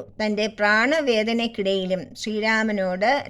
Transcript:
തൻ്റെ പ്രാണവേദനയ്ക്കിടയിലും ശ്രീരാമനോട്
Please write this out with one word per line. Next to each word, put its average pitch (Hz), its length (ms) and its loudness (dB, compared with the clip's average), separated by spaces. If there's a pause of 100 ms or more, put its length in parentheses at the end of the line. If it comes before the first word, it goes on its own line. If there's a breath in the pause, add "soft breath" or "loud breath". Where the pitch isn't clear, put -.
(160)
തൻ്റെ 214 300 -2
പ്രാണവേദനയ്ക്കിടയിലും 214 1600 0 (120)
ശ്രീരാമനോട് 214 960 0 (200)